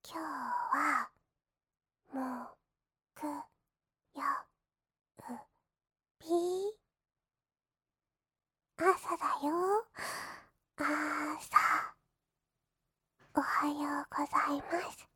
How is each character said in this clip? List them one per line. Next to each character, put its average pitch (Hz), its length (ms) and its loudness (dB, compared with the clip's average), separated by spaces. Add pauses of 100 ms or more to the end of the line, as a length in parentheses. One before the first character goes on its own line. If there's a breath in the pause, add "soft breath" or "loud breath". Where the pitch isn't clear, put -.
(160)
今 320 60 -8
日 311 40 -6 (520)
は、 - 320 4 (1040)
木 262 60 -2 (1900)
曜 277 80 -8 (2000)
日。 320 100 -14 (2500)
朝 349 400 2
だ - 80 -6 (220)
よ。 370 400 2 (920 loud breath)
朝。 294 80 -2 (2500)
お 285 80 4
は - 280 2
よ 294 40 -2 (280)
う 294 100 -8
ご - 60 -4
ざ 285 360 2
い 285 80 -2
ま 339 180 -2 (120)
す。 - 240 -20